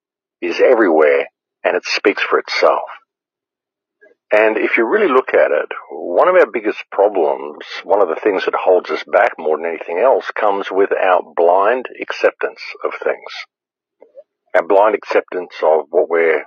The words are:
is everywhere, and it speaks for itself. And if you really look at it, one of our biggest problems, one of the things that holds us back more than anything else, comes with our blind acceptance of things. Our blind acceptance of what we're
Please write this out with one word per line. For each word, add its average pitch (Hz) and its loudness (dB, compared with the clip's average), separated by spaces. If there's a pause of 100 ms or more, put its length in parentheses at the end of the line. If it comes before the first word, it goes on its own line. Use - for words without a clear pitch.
(420)
is 120 -4
everywhere, 78 4 (360)
and 90 0
it - -8
speaks - -2
for - -2
itself. - 0 (1400)
And 110 2
if - -4
you 117 0
really 196 0
look 131 0
at 71 4
it, 76 -2 (220)
one 87 -2
of 185 2
our 151 4
biggest 104 -6
problems, 76 -2 (180)
one 98 2
of 87 2
the 82 -4
things 92 0
that - -2
holds 90 0
us 78 -6
back 98 2
more 78 -2
than 82 -6
anything 85 -6
else, 117 2
comes 98 -2
with 98 2
our 90 2 (140)
blind 98 2 (160)
acceptance - -4 (220)
of - -4 (100)
things. - -6 (1200)
Our 85 2
blind 101 4
acceptance - -4
of 78 2
what 82 0
we're 82 0